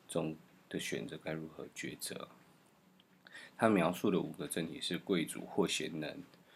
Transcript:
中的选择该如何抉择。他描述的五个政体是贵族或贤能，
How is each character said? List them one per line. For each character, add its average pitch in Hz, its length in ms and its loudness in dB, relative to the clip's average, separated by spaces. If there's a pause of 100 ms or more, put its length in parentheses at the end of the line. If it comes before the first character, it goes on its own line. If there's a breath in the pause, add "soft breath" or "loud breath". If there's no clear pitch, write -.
中 80 260 0 (320)
的 - 100 -4
选 - 300 -4
择 78 160 -8
该 78 80 -4
如 80 160 -4
何 69 260 -12
抉 73 240 -8
择。 - 300 -8 (1300 loud breath)
他 113 120 8
描 90 200 8
述 90 220 2
的 87 80 6
五 80 140 0
个 76 160 -6
政 82 180 -2
体 78 140 -10
是 87 160 -2
贵 87 260 2
族 - 220 -6
或 - 200 4
贤 - 360 0
能， 76 200 -6 (340 loud breath)